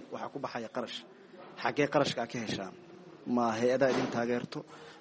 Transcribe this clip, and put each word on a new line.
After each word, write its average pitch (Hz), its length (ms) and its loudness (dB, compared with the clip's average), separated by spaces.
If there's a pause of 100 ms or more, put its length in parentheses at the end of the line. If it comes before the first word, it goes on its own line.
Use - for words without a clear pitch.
waxaa 117 200 -6
ku 147 100 -8
baxaya 120 300 -4
qarash. - 280 -4 (600)
Xaggee 131 300 2
qarashka 139 340 4
aad 117 100 -4
ka 127 80 -4
heshaan? 98 340 -4 (500)
Ma 120 280 2
hay-adaa 123 380 4
idin 127 220 2
taageerto? 120 480 0 (420)